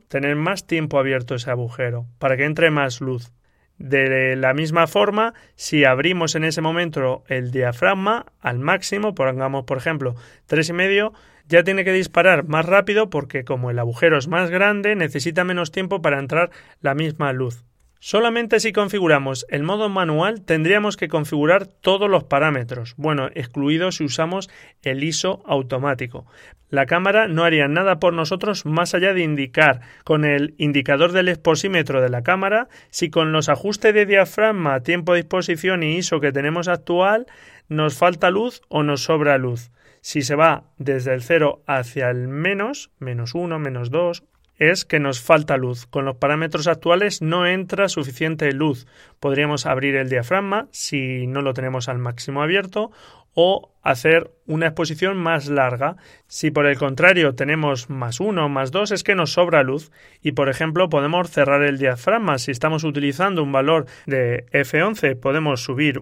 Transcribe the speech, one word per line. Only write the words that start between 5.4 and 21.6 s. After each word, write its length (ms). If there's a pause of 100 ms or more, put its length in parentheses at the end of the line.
si 280
abrimos 520
en 80
ese 180
momento 640
el 220
diafragma 760 (140)
al 200
máximo, 540
pongamos 500
por 120
ejemplo 380 (320)
tres 240
y 20
medio, 400 (360)
ya 160
tiene 180
que 100
disparar 540
más 200
rápido 440
porque 320
como 280
el 100
agujero 380
es 100
más 220
grande, 440
necesita 480
menos 300
tiempo 280
para 200
entrar 300 (300)
la 140
misma 380
luz. 320 (340)
Solamente 640
si 120
configuramos 800
el 140
modo 240
manual 540
tendríamos 540
que 120
configurar 580